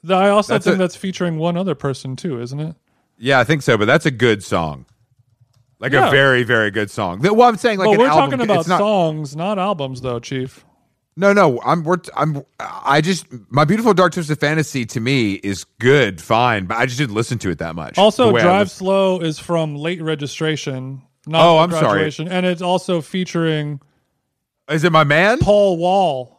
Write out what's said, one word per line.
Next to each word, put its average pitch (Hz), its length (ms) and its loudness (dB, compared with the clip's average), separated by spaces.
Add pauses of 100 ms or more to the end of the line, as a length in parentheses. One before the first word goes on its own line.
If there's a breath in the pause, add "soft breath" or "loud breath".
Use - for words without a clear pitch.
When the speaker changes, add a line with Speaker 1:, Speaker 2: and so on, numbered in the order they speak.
Speaker 1:
Th-, 175 120 0
I 196 120 4
also 208 240 2
Speaker 2:
That's 190 100 0
Speaker 1:
think 185 120 2
Speaker 2:
a - 20 -2
Speaker 1:
that's 180 180 -2
featuring 175 420 -6
one 170 180 -2
other 180 180 -2
person, 135 420 -6
too, 131 240 -8
isn't 127 180 -10
it? 160 160 -10 (440)
Speaker 2:
Yeah, 131 220 2
I 117 40 2
think 143 180 0
so, 120 160 4
but 107 60 2
that's 147 220 2
a 156 40 2
good 110 320 0
song. 80 440 -6 (960)
Like, 131 120 -4
Speaker 1:
Yeah. 143 160 4
Speaker 2:
a - 20 2
very, 135 340 4
very 110 260 2
good 104 200 -4
song. 95 300 -6
Th-, 190 120 0
well, 240 160 6
I'm 226 100 2
saying, 220 200 -2
like, 185 100 0
Speaker 1:
But 214 40 4
Speaker 2:
an 202 80 4
Speaker 1:
we're 254 80 6
Speaker 2:
album, 285 220 2
Speaker 1:
talking 254 140 -2
about 196 160 2
Speaker 2:
it's 160 80 -6
not 180 100 2
Speaker 1:
songs, 160 580 -2
not 190 220 -4
albums, 143 420 -6
though, 123 180 -6
Chief. 127 460 -10 (520)
Speaker 2:
No, 196 180 2
no, 147 300 4
I'm, 156 200 0
we're 175 140 0
t-, - 180 -14
I'm, 143 260 -2 (160)
I 131 440 0
just, 175 240 -2 (240)
My 143 160 2
Beautiful 220 280 2
Dark 180 200 2
Twisted 151 260 -4
Fantasy 147 460 -2
to - 120 -8
me 113 360 0
is 98 300 -8 (140)
good, 117 440 2
fine, 113 420 2
but 110 140 -6
I 127 80 2
just 123 120 -8
didn't 123 160 -4
listen 117 260 -4
to 95 100 -4
it 78 80 -6
that 82 180 -10
much. 78 220 -6
Speaker 1:
Also, 220 300 4
Speaker 2:
The 202 40 4
way 117 80 2
I - 40 2
Speaker 1:
Drive 185 180 4
Speaker 2:
lis- 190 100 -4
Speaker 1:
Slow 190 480 -2
is 160 180 -6
from 160 380 -4
Late 160 260 -8
Registration, 143 1000 -6 (240)
not 160 200 4
Speaker 2:
Oh, 170 160 6
Speaker 1:
from - 20 4
Speaker 2:
I'm 180 60 -2
sorry. 160 120 0 (160)
Speaker 1:
Graduation, 156 300 -4
and 185 180 -2
it's 180 160 -2
also 180 380 -2
featuring 156 800 -4 (880)
Speaker 2:
Is 151 140 -2
it 175 80 2
my 156 140 4
man? 160 340 2
Speaker 1:
Paul 196 380 2
Wall. 165 640 -2